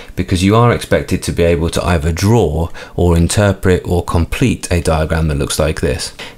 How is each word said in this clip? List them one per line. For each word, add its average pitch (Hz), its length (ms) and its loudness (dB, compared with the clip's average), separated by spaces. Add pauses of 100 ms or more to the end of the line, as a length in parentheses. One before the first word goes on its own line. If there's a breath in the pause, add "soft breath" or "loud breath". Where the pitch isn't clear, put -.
(160 loud breath)
because 92 280 -2
you 101 120 4
are 120 180 4
expected 85 500 -2
to 87 80 -4
be 76 120 0
able 85 260 2
to - 160 -4
either 85 260 0
draw 82 580 0 (260 loud breath)
or 87 200 2
interpret 92 720 2
or 87 160 0
complete - 680 -2
a 87 100 0
diagram 80 480 0
that 73 80 -2
looks - 220 -4
like 76 200 -2
this. - 340 -4 (240 loud breath)